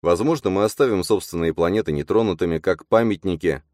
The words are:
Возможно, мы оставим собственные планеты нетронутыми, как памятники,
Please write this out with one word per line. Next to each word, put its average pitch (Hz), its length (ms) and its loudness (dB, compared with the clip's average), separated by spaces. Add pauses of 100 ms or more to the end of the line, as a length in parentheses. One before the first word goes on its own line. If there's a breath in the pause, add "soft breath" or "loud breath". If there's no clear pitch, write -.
Возможно, 101 480 0
мы 95 120 2
оставим 110 400 0
собственные 85 520 -2
планеты 87 360 0
нетронутыми, 85 680 0
как 87 280 -2
памятники, 90 880 0